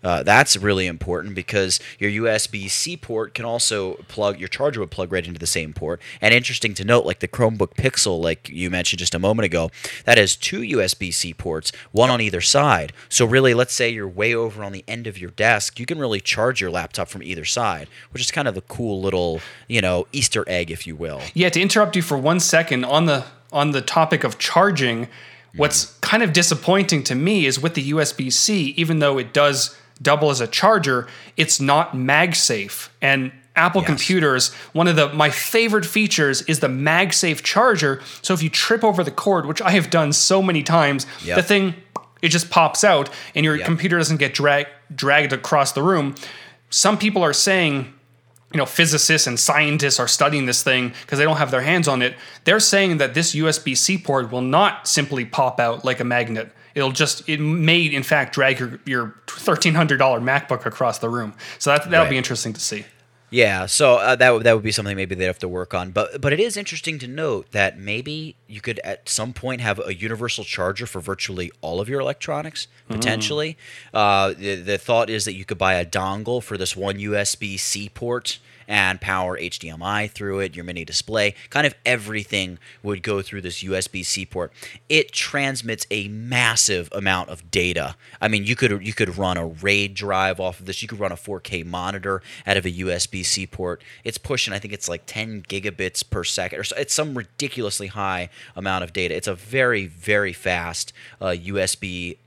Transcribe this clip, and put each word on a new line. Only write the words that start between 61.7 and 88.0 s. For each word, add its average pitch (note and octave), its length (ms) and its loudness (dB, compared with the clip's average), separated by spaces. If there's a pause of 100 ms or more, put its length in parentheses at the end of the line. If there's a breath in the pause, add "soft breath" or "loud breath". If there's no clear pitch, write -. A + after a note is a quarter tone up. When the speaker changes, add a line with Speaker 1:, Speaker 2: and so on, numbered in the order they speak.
Speaker 2:
that, D3 200 2
that'll E3 140 6
Speaker 1:
Right. C#3+ 60 0
Speaker 2:
be C3 60 2
interesting B2 360 -2
to - 80 -10
see. G#2 240 -6 (460)
Speaker 1:
Yeah, G2+ 360 4
so, B2+ 300 6
uh, A2 200 4
that B2+ 100 6
w-, A#2 180 6
that A2+ 100 8
would G#2+ 80 0
be G#2+ 80 -2
something G2+ 260 -2
maybe F#2+ 180 -4
they'd F#2 120 -2
have F2+ 140 -2
to F#2 80 -6
work F2+ 260 -8
on. F2+ 160 -4
But, F2+ 300 -2
but C#3 120 2
it D#3 80 0
is G#3+ 160 0
interesting E3+ 440 -8
to B2+ 80 -12
note C3+ 420 -4
that F#2+ 280 0
maybe C3+ 580 -10 (100)
you G#2+ 140 -18
could A#2 240 -8
at - 240 -10
some A2+ 240 -4
point B2 280 -8
have G#2+ 240 -2
a F#2+ 100 -8
universal A2 500 -8
charger G2 420 -6
for F#2+ 140 -10
virtually F2+ 500 -8 (100)
all E2 200 -6
of G#2+ 80 -6
your C3+ 120 -4
electronics, D3 680 -6 (200 soft breath)
Speaker 2:
Mm. A#2 80 -8
Speaker 1:
potentially. A#2+ 640 -4 (340 loud breath)
Uh, G2 420 2
the, G2 200 -6
the F#2 240 -4
thought A2+ 320 0
is G#2+ 140 -4
that G#2 100 -6
you F#2+ 100 -12
could F#2+ 140 -10
buy F#2+ 160 2
a F2 100 0
dongle G2+ 580 -4
for G#2+ 140 -10
this F#2 200 -6
one G2 240 -6
U G#2 160 -4
S G2+ 180 -2
B G2 220 -10
C G2+ 320 -6
port A#2+ 500 -8 (320 soft breath)
and F#2+ 300 0
power F#2 380 -4
H F2 200 -10
D D#2+ 120 -14
M D#2+ 120 -14
I G#2 260 -4
through G2 320 -6
it, F#2 140 -6
your F2 80 -14
mini F2 220 -10
display, G#2 500 -2 (140 loud breath)
kind D3 180 0
of C3 80 -2 (120)
everything G#2 720 -4 (240 loud breath)
would G2+ 200 -6
go G2+ 200 -2
through G2 180 -10
this F2+ 220 -10
U F#2+ 120 -4
S F#2 140 -2
B F#2 140 -8
C F#2 240 -6
port. F2 260 -8 (380 loud breath)
It D#3 200 2
transmits B2+ 800 -4
a G#2 180 -4
massive A2 840 0
amount F#2+ 380 0
of E2+ 200 -16
data. F2 460 -2 (240 loud breath)